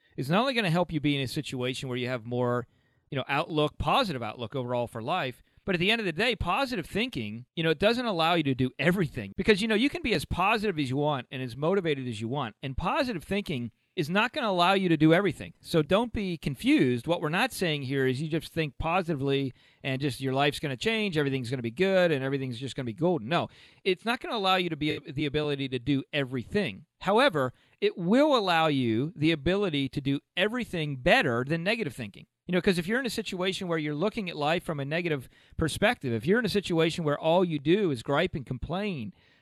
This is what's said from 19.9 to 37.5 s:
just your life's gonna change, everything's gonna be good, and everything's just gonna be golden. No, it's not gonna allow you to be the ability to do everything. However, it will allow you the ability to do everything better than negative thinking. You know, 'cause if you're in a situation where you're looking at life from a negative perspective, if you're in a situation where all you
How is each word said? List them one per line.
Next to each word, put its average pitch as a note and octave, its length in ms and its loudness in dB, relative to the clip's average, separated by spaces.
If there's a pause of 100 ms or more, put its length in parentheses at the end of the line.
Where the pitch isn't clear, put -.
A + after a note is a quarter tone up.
just C3+ 200 -2
your C3 120 -2
life's C#3+ 260 2
gonna C#3 180 -6
change, G#3+ 400 0
everything's C3+ 340 0
gonna C3 100 -6
be A#2 80 -4
good, F3+ 420 2
and C3 120 0
everything's C3 360 -4
just C3 160 -8
gonna C3+ 100 -6
be A2+ 80 -6
golden. C#3 360 0
No, D3 200 0 (340)
it's F#3 220 0
not A#3+ 160 -2
gonna C#4+ 160 -6
allow F#3+ 180 2
you F3+ 140 0
to D#3+ 80 -6
be D3+ 220 -2
the D3 280 -4
ability C#3 420 -2
to B2+ 80 -4
do C3 340 0
everything. C3+ 760 -2 (160)
However, F#3+ 520 2 (260)
it G#3 160 0
will C4 400 4
allow E3+ 320 4
you C3 480 2
the D3+ 160 2
ability D#3+ 580 0
to D3 120 -6
do C#3 180 0 (160)
everything F#3 600 -2
better C3 520 2
than E3 160 -2
negative G#3 300 -2
thinking. - 320 -12 (220)
You F3 60 -2
know, F3+ 80 2
'cause F3+ 180 4
if E3 80 -4
you're A#3 120 0
in C4+ 60 -4
a A3 60 -4
situation F#3+ 560 -4
where E3 100 0
you're D3+ 160 -2
looking F#3+ 340 -2
at D#3+ 80 -8
life D#3 280 0
from D3+ 160 -6
a C#3 60 -2
negative D3+ 440 -2 (260)
perspective, D#3+ 580 0
if A2+ 120 -2
you're G#3 140 4
in A#3 60 -2
a F3 40 0
situation E3 540 0
where C#3+ 160 0
all E3+ 260 4
you D#3 140 -2